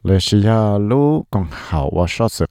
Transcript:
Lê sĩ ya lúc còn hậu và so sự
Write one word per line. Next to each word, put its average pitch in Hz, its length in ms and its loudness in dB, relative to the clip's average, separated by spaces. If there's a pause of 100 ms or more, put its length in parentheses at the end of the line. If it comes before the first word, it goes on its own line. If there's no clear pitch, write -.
Lê 95 160 2
sĩ 101 260 2
ya 110 320 2
lúc 139 540 0
còn 92 200 -2
hậu 76 460 -4
và 87 120 2
so 113 200 -2
sự - 220 -2